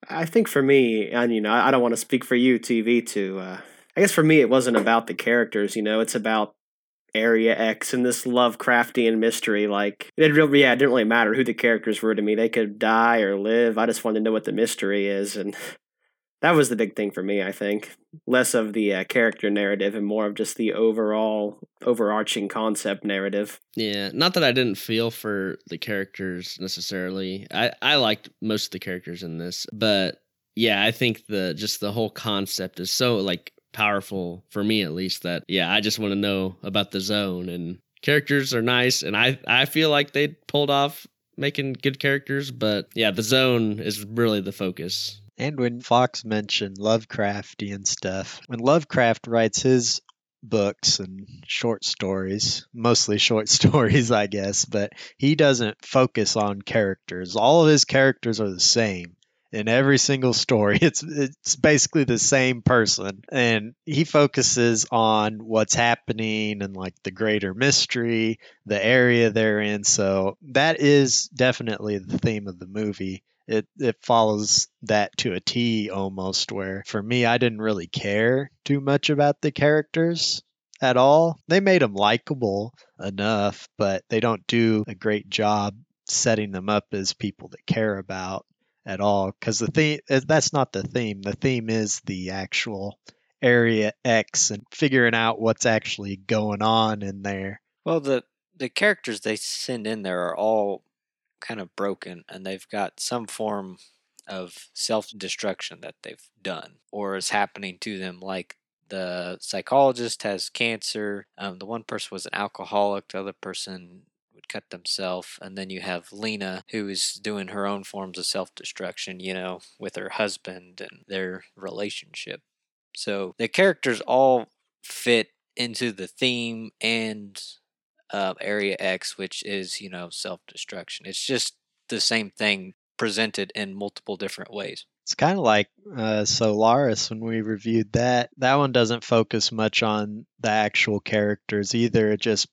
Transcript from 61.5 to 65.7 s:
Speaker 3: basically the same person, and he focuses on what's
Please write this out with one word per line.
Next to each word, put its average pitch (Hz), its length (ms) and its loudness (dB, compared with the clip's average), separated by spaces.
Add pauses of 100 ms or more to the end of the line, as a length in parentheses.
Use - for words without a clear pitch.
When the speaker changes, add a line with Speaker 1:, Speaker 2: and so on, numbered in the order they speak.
Speaker 3:
basically 147 480 4
the 117 140 0
same 127 460 2
person, 98 580 2 (100)
and 117 440 0 (100)
he 151 200 0
focuses 120 840 2
on 110 540 2
what's 110 300 2